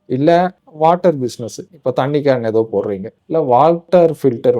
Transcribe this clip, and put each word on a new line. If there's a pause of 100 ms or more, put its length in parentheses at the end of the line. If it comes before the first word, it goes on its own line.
இல்ல (520)
வாட்டர்
பிசினஸ், (140)
இப்ப
தண்ணி
கேன்
ஏதோ (100)
போடுறீங்க, (180)
இல்ல (120)
வாட்டர்
ஃபில்டர்